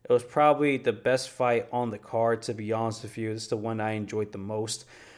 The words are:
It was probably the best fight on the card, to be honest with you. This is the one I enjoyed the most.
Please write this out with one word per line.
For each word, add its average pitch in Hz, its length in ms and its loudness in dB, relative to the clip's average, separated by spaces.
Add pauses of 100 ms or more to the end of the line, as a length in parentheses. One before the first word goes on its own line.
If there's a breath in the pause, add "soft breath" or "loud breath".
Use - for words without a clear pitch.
It - 80 0
was 120 120 6
probably 147 520 4
the 123 160 0
best 127 380 0
fight 120 420 0
on 123 180 -2
the 104 80 -8
card, 113 460 0
to 117 100 -6
be 107 200 -4
honest 113 300 -2
with 107 140 -12
you. 110 160 -4
This 107 100 -8
is - 40 -12
the 123 80 0
one 110 240 -4
I 107 120 -2
enjoyed 107 420 -4
the 104 40 -10
most. 107 460 -6 (340 loud breath)